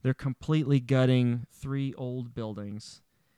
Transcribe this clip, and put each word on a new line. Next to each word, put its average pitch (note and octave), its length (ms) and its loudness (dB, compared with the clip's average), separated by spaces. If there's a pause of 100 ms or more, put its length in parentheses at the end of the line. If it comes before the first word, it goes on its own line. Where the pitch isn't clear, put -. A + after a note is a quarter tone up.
They're C3 140 0
completely C#3 640 0
gutting B2+ 720 4
three C#3 480 -6
old B2 340 -8
buildings G#2 720 -10 (340)